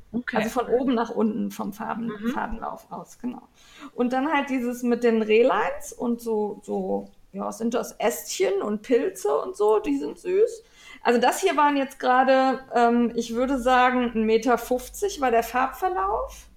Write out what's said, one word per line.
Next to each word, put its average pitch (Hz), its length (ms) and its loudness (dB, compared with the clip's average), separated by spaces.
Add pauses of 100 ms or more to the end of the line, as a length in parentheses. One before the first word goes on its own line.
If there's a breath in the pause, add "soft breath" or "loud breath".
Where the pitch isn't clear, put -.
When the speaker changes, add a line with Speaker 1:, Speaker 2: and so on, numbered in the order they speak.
(120)
Speaker 1:
Okay. 240 260 -4
Speaker 2:
Also 220 120 0
von 240 180 -2
oben 254 260 2
nach 226 160 0
unten 208 420 -2
vom 208 220 -8
Farben-, 226 380 -6 (100)
Speaker 1:
Mhm. 226 100 -2
Speaker 2:
Fadenlauf - 600 -8
aus, - 280 -16
genau. 247 220 -10 (540 loud breath)
Und 247 180 0
dann 269 180 0
halt 285 180 0
dieses 247 340 -4
mit 240 200 2
den 226 200 4
Rehlines 254 680 2
und 240 300 -4
so, 214 420 -4
so, 202 460 -4 (240)
ja, 196 120 -8
was 202 120 -8
sind 226 160 -2
das? - 200 -4
Ästchen - 680 -2
und 214 220 -4
Pilze 370 560 0
und - 180 -8
so, 415 220 4
die 285 180 -2
sind 302 220 -6
süß. 440 440 0 (400 loud breath)
Also 240 160 4
das 247 200 2
hier 339 160 2
waren 294 220 4
jetzt 269 220 -4
gerade, 262 640 4 (120)
ähm, 240 400 4
ich 233 220 -4
würde 254 240 0
sagen, 247 560 4
ein 220 80 0
Meter 226 340 2
fünfzig 269 640 -4
war 262 80 2
der 233 140 2
Farbverlauf. 381 1120 -4